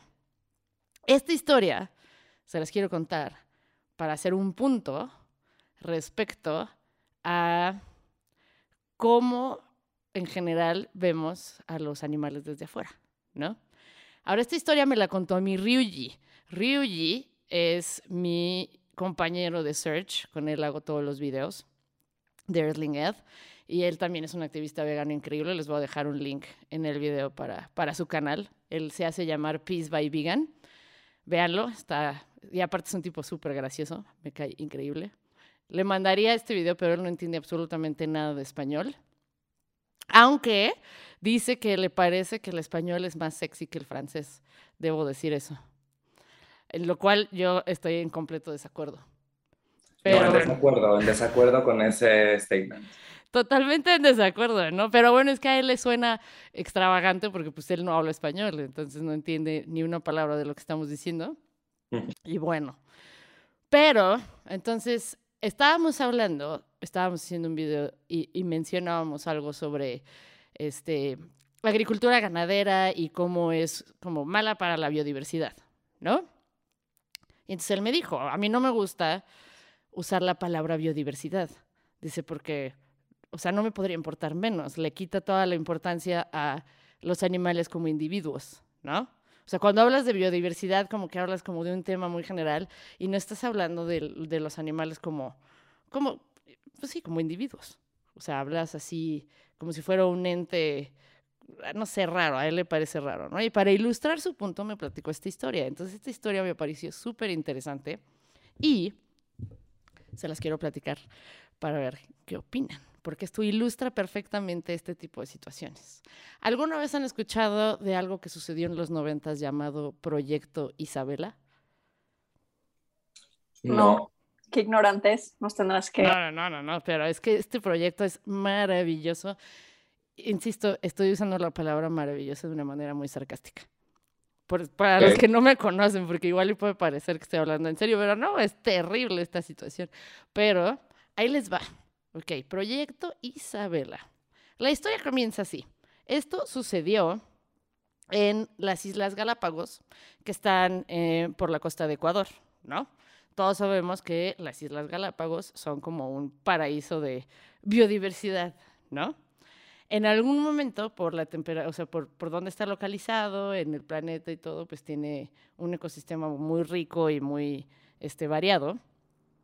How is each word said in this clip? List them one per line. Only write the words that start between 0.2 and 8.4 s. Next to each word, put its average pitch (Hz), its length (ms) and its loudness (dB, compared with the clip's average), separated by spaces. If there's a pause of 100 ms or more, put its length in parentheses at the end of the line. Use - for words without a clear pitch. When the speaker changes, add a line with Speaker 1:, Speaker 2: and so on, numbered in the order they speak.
Speaker 1:
Esta 277 280 4
historia 202 580 2 (540)
se 170 140 -6
las 156 120 -6
quiero 196 180 -2
contar 160 460 -4 (600)
para 156 160 -2
hacer 180 200 0
un 190 200 0
punto 226 580 -2 (720)
respecto 196 880 -6 (540)
a 175 580 0 (1160)